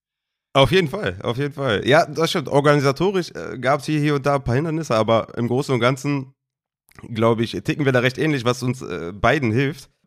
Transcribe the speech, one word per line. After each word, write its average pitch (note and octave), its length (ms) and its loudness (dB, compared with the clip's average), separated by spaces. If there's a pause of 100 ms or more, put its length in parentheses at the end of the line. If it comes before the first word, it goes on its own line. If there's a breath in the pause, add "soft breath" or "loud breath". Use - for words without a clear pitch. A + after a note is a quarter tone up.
(520)
Auf C3+ 200 4
jeden F3+ 160 2
Fall, B2+ 340 -6
auf A#2 160 -4
jeden C#3+ 160 -4
Fall. A#2+ 320 -2
Ja, D3+ 200 6
das D3+ 240 -2
stimmt. C#3+ 180 -4
Organisatorisch, D3 880 2
äh, E2 240 -10
gab's C#3 260 0
hier, D3+ 140 -2
hier D3 160 0
und C3+ 100 -4
da C#3+ 80 2
ein C3 100 -2
paar A#2+ 120 0
Hindernisse, D#3 400 -2
aber A2 420 2
im A#2+ 80 0
Großen C3 260 -2
und B2 60 2
Ganzen, C3 560 -2 (800)
glaub A2+ 240 4
ich, A2+ 140 -2
ticken D#3 320 -4
wir C3+ 80 4
da B2 80 4
recht B2+ 180 0
ähnlich, C#3+ 260 -2
was B2 200 0
uns, B2+ 180 -4
äh, E2+ 300 -8
beiden A#2 400 0
hilft. C3+ 380 -4 (160)